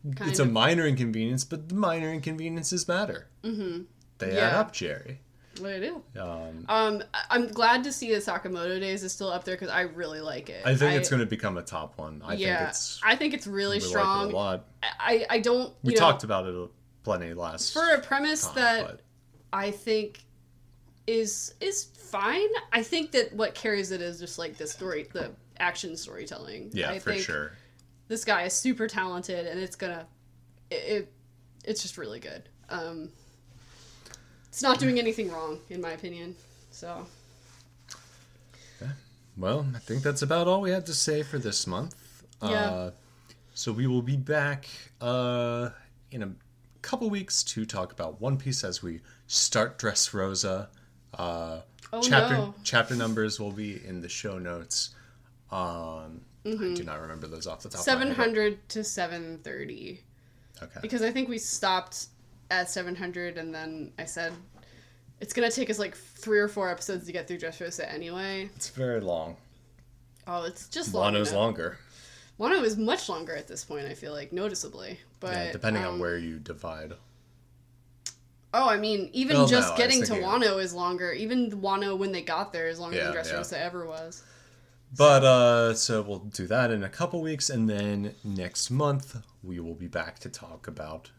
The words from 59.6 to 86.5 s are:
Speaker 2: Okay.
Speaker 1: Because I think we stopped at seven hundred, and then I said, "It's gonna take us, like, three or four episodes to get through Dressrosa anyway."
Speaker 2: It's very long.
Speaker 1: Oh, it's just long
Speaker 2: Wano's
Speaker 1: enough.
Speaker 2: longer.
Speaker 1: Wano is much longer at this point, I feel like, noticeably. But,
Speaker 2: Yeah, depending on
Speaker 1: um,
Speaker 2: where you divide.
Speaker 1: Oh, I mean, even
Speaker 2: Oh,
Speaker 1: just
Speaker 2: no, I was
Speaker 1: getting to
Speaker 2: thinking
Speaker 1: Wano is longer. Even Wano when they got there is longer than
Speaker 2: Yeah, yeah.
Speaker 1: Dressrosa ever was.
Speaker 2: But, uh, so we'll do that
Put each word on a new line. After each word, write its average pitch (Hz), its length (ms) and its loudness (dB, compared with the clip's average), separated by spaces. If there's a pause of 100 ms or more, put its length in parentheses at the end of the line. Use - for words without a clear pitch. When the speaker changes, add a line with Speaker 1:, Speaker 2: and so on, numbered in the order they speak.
Speaker 2:
Okay. - 180 -14
Speaker 1:
Because 220 220 -2
I 226 80 2
think 254 180 -2
we 240 80 -4
stopped - 720 -2 (440)
at 180 200 0
seven 180 260 -4
hundred, 175 400 -6
and 165 180 -8
then 160 440 -10
I 165 80 -8
said, 165 260 -4 (880)
"It's - 140 -10
gonna 233 160 4
take 247 180 0
us, 208 100 -2
like, 202 160 -2
three - 460 0
or 208 80 4
four 196 220 -2
episodes 175 340 -4
to 170 80 -12
get 170 160 -6
through 175 120 -6
Dressrosa 165 520 -8
anyway." 190 640 -6
Speaker 2:
It's - 140 -8
very 123 320 0
long. 82 340 -2 (920)
Speaker 1:
Oh, 175 180 -4
it's - 240 -10
just 311 260 -6
long 101 180 4
Speaker 2:
Wano's 104 160 4
Speaker 1:
enough. 101 120 2
Speaker 2:
longer. 90 380 0 (640)
Speaker 1:
Wano 285 240 4
is 220 140 2
much 226 320 0
longer 165 260 -6
at 151 120 -10
this - 160 -10
point, 147 220 -8
I 143 60 -8
feel 147 220 -12
like, 143 180 -10
noticeably. 180 680 -6 (220)
But, 185 140 -6
Speaker 2:
Yeah, 87 180 -4
depending 104 320 0
on 90 100 -2
Speaker 1:
um, 87 60 -4
Speaker 2:
where 87 160 0
you 82 220 -4
divide. 80 560 -10 (1600)
Speaker 1:
Oh, 254 140 8
I 214 80 6
mean, 208 380 0
even 269 220 4
Speaker 2:
Oh, 285 100 10
Speaker 1:
just 240 60 8
Speaker 2:
no, 247 160 6
I - 20 0
was - 80 0
Speaker 1:
getting 247 240 6
to 214 60 2
Speaker 2:
thinking 196 200 0
Speaker 1:
Wano 208 340 4
is 175 120 -4
longer. 180 380 -2
Even 226 400 0
Wano 196 440 0
when 196 160 0
they 175 80 -2
got 170 320 -4
there 165 160 -2
is 165 100 -4
longer 170 200 -4
than 151 160 0
Speaker 2:
Yeah, 160 100 -2
yeah. 160 80 -4
Speaker 1:
Dressrosa 151 220 -4
ever 175 320 -4
was. 160 360 -12 (720)
Speaker 2:
But, 139 300 12
uh, 120 500 10
so 110 280 2
we'll 101 160 -4
do 98 300 -6
that 120 220 4